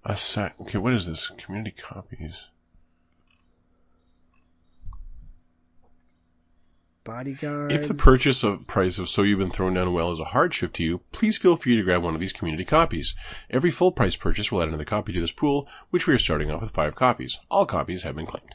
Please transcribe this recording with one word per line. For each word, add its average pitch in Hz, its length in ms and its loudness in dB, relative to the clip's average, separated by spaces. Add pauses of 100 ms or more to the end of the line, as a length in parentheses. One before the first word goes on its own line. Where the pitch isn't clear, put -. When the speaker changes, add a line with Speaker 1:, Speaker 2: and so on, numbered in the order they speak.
Speaker 1:
A 95 100 -2
sec. - 460 -2
Okay, - 160 -6
what 113 160 2
is 95 140 0
this? 78 300 -6
Community 104 340 -10
copies. - 720 -14 (4000)
Speaker 2:
Bodyguards. 143 720 -6
Speaker 1:
If 147 140 -2
the 143 60 -2
purchase 131 500 6
of 104 220 0
price 92 320 0
of 90 120 -4
So - 120 0
You've 101 180 4
Been 92 120 0
Thrown 92 240 0
Down 92 120 2
a 90 40 0
Well 87 200 0
is 82 80 -6
a 78 60 -6
hardship 131 480 0
to 87 100 -2
you, 82 160 0 (120)
please 220 260 0
feel 175 180 4
free 123 200 2
to 107 80 2
grab 90 180 4
one 85 140 -2
of 80 40 -4
these 92 140 -4
community 82 320 -4
copies. 151 480 0 (360)
Every 151 200 2
full 180 220 4
price 104 240 2
purchase 98 360 0
will 98 100 2
add 80 80 0
another 78 160 -4
copy 104 280 -4
to 90 80 -2
this 82 100 -4
pool, 143 360 0 (240)
which 175 160 0
we 160 80 6
are 120 40 4
starting 76 300 0
off 76 120 -4
with 110 100 -6
five 76 240 0
copies. 127 420 0 (140)
All 190 140 4
copies 87 380 -4
have 73 120 -8
been 78 100 -8
claimed. - 300 -14